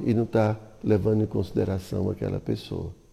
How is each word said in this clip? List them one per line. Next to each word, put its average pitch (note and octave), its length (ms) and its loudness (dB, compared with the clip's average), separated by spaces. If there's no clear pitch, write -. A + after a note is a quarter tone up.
e A#2 100 2
não A2+ 120 2
tá A2 320 2
levando G#2+ 380 4
em G#2 40 2
consideração G2 840 -2
aquela G2 280 -2
pessoa. F2+ 560 -6